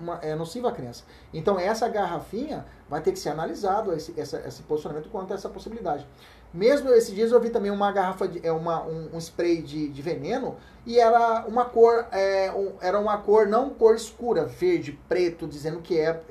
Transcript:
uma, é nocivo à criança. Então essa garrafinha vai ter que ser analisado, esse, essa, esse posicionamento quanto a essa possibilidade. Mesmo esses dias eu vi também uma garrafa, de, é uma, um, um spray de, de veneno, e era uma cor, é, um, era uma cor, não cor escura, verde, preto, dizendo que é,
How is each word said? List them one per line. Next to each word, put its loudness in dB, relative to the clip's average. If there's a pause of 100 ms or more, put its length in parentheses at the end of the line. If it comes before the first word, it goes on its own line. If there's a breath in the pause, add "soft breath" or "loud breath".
uma, -8
é -4
nocivo -6
à 0
criança. -12 (280 loud breath)
Então 0
essa 0
garrafinha -4 (240 loud breath)
vai -6
ter 2
que -4
ser -6
analisado, -2
esse, -6
essa, -8
esse -14
posicionamento -6
quanto -8
a -6
essa -8
possibilidade. -8 (440 loud breath)
Mesmo 2
esses 6
dias 0
eu 8
vi 0
também -2
uma 0
garrafa, -2
de, -10
é 0
uma, -2
um, -10
um -10
spray -2
de, -6
de -12
veneno, -6 (280 loud breath)
e 2
era 6
uma 0
cor, 6
é, 2
um, -4
era 2
uma 0
cor, 6
não 2
cor 6
escura, -2
verde, -2
preto, 0
dizendo -8
que -2
é, 2 (180)